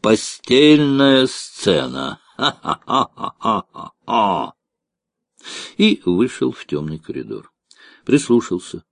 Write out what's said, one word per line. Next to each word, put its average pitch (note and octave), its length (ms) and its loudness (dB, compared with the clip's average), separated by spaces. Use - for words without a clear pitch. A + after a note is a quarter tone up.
постельная C#3 1300 4
сцена. C2+ 920 -4
Ха-ха-ха-ха-ха-ха!» - 2250 -4
И G#3 280 2
вышел F2+ 480 -2
в - 120 -16
тёмный D#2 340 -8
коридор. G#1+ 540 -12
Прислушался. A#2 880 0